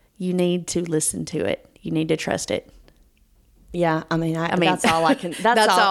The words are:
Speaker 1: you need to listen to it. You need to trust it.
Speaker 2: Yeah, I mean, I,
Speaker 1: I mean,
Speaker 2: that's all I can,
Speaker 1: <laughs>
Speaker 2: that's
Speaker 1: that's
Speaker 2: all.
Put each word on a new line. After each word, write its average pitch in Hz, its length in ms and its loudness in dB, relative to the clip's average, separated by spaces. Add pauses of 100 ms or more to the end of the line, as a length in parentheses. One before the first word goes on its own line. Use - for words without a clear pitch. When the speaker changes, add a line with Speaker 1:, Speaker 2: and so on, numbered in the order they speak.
(180)
Speaker 1:
you 180 160 -2
need 180 340 0
to 175 140 -2
listen 160 440 -2
to - 180 -6
it. - 220 -4 (140)
You 170 120 -10
need 160 160 0
to 156 80 0
trust - 340 -4
it. - 180 -4 (1040)
Speaker 2:
Yeah, 165 380 0
I 165 80 0
mean, 165 180 -2
I, 165 140 -2
Speaker 1:
I 180 60 0
mean, 175 120 4
Speaker 2:
that's 180 160 0
all 165 220 2
I 269 80 4
can, 175 160 -6
Speaker 1:
<laughs> 156 100 -10
Speaker 2:
that's - 20 -8
Speaker 1:
that's 214 300 4
Speaker 2:
all. 185 60 4 (120)